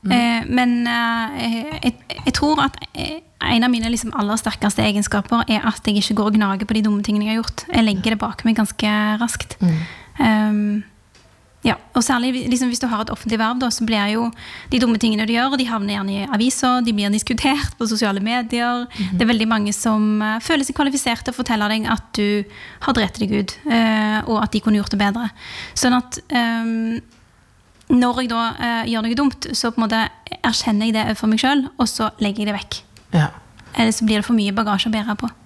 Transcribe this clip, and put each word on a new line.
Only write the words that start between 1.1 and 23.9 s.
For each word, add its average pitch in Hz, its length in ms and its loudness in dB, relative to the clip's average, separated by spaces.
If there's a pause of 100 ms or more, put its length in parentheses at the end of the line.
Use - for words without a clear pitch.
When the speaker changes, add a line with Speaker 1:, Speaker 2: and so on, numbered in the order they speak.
Speaker 2:
jeg, 247 120 2 (300)
jeg 262 80 0
tror 302 280 2
at, 277 140 0 (180)
eh, 320 280 -8 (240)
en 233 180 2
av 254 80 4
mine 226 180 0
liksom 233 280 -4
aller 208 200 0
sterkeste 208 440 -2
egenskaper 208 680 0
er 214 160 2
at - 200 -2
jeg 208 160 2
ikke 208 160 0
går 214 140 2
og 208 60 2
gnager 196 280 2
på 220 120 -2
de 220 80 2
dumme 208 180 2
tingene 208 220 0
jeg 214 100 0
har 226 80 -2
gjort. - 200 -10 (100)
Jeg 226 120 4
legger 208 300 2
det 208 40 -6
bak - 260 -6
meg 226 120 4
ganske 214 340 0 (300)
raskt. - 400 -6
Speaker 1:
Mm. 165 180 4 (400)
Speaker 2:
Ehm, 214 640 2 (840)
ja, 226 80 2 (240)
og 233 80 2
særlig 254 400 0
liksom, 247 240 2
hvis 240 100 -2
du 262 80 -2
har 220 140 0
et 214 80 -4
offentlig 214 320 -4
verv, 233 160 0
da, 247 160 0
så 233 120 -2
blir 208 280 0
jo 233 140 0 (420)
de 254 100 2
dumme 226 220 2
tingene 220 240 2
du 226 80 0
gjør, 262 240 0
de 254 80 0
havner 202 300 -2
gjerne 196 180 -4
i 196 160 -4
aviser, 247 560 2
de 233 80 0
blir 202 160 0
diskutert 285 680 0
på 233 100 -2
sosiale 202 320 0
medier. 240 640 -2
Speaker 1:
Mhm. 190 320 -4
Speaker 2:
Det 226 80 2
er 233 80 4
veldig 220 160 2
mange 208 240 2
som, 214 480 2
eh, 214 180 -2
føler 285 240 0
seg 269 140 -6
kvalifisert 269 480 0
til 247 80 -4
å - 60 -10
fortelle 220 300 0
deg 220 200 -2
at 226 240 -2
du 208 300 0 (380)
har 277 120 0
drept 214 260 0
deg 208 140 0
ut, 202 320 -2
eh, 220 640 2